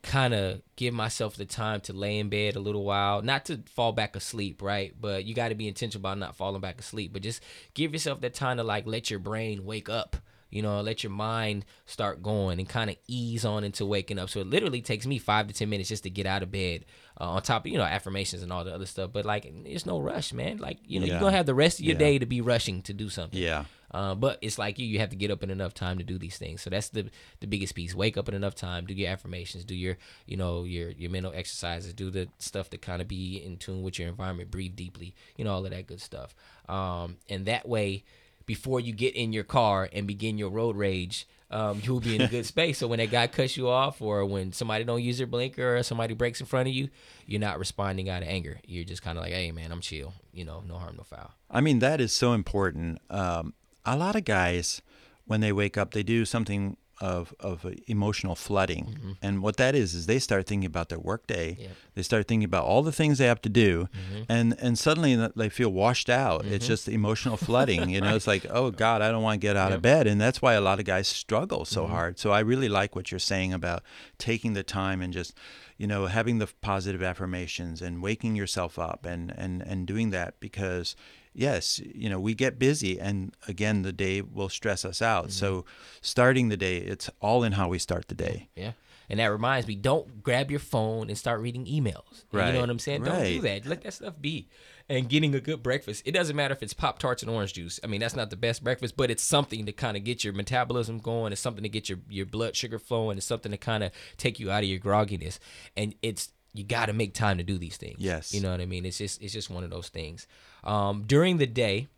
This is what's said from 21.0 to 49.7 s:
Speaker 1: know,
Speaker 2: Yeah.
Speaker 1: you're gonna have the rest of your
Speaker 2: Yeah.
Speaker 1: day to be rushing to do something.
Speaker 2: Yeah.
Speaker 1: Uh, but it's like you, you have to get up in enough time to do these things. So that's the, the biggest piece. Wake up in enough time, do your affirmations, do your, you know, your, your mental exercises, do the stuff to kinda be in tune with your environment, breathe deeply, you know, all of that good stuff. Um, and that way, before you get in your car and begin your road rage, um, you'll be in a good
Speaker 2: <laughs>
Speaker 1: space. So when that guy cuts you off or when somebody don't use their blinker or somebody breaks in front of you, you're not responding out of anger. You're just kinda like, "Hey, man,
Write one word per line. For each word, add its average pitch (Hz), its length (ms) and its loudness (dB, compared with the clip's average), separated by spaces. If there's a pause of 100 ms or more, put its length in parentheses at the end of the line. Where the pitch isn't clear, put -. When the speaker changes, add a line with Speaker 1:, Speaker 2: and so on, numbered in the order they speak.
Speaker 1:
know, 185 40 2
Speaker 2:
Yeah. 180 80 2
Speaker 1:
you're 170 80 0
gonna 196 140 6
have 175 120 4
the 131 80 2
rest 160 240 4
of 151 60 -6
your 160 100 4
Speaker 2:
Yeah. 143 40 -2
Speaker 1:
day 147 200 8
to 123 60 2
be 123 140 -2
rushing 113 440 2
to 101 100 -10
do 104 160 -6
something. 90 300 -6
Speaker 2:
Yeah. 80 260 0 (240)
Speaker 1:
Uh, 95 240 -2
but 123 280 2
it's 104 180 -4
like 104 180 -2
you, 127 80 -4
you 107 140 0
have 107 120 0
to - 40 -8
get 101 160 -2
up 98 120 -2
in 95 60 -4
enough 95 240 -4
time 92 240 -4
to 90 60 -4
do 92 140 -4
these 92 200 -8
things. 82 240 -10
So - 80 -10
that's 95 200 -2
the, 95 200 -4 (300)
the 107 80 -8
biggest 98 260 -2
piece. 87 220 -6
Wake 107 220 0
up 101 100 -2
in 101 80 -4
enough 98 180 -4
time, 90 320 -6
do 95 80 -10
your 95 160 -2
affirmations, 90 540 -8
do 92 100 -10
your, 90 240 -2 (280)
you 101 100 -8
know, 87 300 -2
your, 87 260 -6
your 85 180 -8
mental 92 240 -4
exercises, 85 600 -8
do 95 180 -6
the 92 160 -4 (100)
stuff - 340 -8
to 98 60 -12
kinda 90 280 -6
be 92 320 -6
in 92 180 -10
tune 92 280 -8
with 92 140 -6
your 85 120 -6
environment, 92 420 -8
breathe 92 240 -6
deeply, 90 400 -12 (220)
you 110 80 -4
know, 101 80 0
all 95 120 -2
of 95 60 -6
that 92 160 -10
good 90 140 -14
stuff. - 340 -14 (320)
Um, 90 480 -4 (140)
and 95 160 -4
that 113 220 -2
way, 104 360 0 (420)
before 127 360 -2
you 117 100 -4
get 120 240 0
in 117 160 0
your 107 140 -2
car 101 480 4
and 101 120 -2
begin 107 320 -2
your 101 120 -2
road 110 260 0
rage, 95 500 0 (240)
um, 107 320 -2
you'll 123 200 0
be 113 140 2
in 120 60 4
a 127 60 6
good 117 180 0
Speaker 2:
<laughs> - 80 -8
Speaker 1:
space. 160 260 2
So 123 80 0
when 117 120 0
that 113 100 2
guy 120 180 4
cuts 131 280 0
you 127 140 0
off 135 320 2
or 104 240 2
when 95 260 -2
somebody 113 320 -2
don't 120 180 0
use 120 160 0
their 127 100 -2
blinker 123 500 0
or 120 60 2
somebody 113 300 -2
breaks 120 280 0
in 127 40 -8
front 127 220 2
of 131 60 0
you, 135 160 -2 (360)
you're 104 140 -2
not 101 180 0
responding 95 520 -2
out 90 120 -4
of 85 60 -6
anger. 85 400 -4
You're 87 160 -8
just 90 180 -8
kinda 82 200 -6
like, 85 100 -6
"Hey, 87 220 -4
man, 82 180 -8